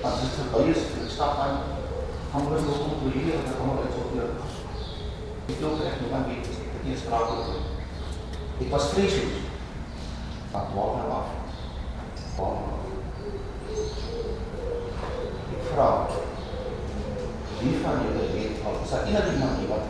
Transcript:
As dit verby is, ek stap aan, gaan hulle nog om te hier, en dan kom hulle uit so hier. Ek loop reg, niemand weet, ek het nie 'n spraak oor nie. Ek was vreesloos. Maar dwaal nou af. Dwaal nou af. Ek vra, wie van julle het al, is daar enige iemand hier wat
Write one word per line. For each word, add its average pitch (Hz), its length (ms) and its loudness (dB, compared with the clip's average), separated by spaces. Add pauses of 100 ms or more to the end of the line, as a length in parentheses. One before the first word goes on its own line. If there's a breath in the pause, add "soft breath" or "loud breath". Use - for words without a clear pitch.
As - 180 2
dit 131 160 0
verby - 340 6
is, 160 60 6
ek - 320 0
stap 147 300 2
aan, 139 180 2 (720)
gaan 139 160 2
hulle 156 140 4
nog 143 180 2
om - 220 0
te 131 180 2
hier, 160 140 4
en 135 120 2
dan - 120 -2
kom 135 120 2
hulle 131 120 2
uit - 120 0
so 123 100 -2 (100)
hier. 120 160 0 (1160)
Ek - 160 -2
loop 156 200 2
reg, 139 200 0
niemand 131 260 0
weet, - 200 -4
ek - 260 -4
het - 100 -6
nie 131 100 0
'n - 40 -2
spraak 117 320 2
oor 117 200 0
nie. 113 140 0 (1000)
Ek - 80 0
was - 220 4
vreesloos. - 500 4 (1080)
Maar 104 200 0
dwaal 101 240 2
nou - 160 0
af. - 180 0 (1040)
Dwaal 95 200 0
nou - 200 -2
af. - 100 -4 (2750)
Ek - 180 -4
vra, 143 180 6 (1700)
wie 131 240 4
van - 200 2
julle - 300 2
het - 320 0
al, 104 180 0
is - 60 -4
daar - 160 2
enige 196 280 4
iemand 135 260 4
hier - 80 0
wat - 220 0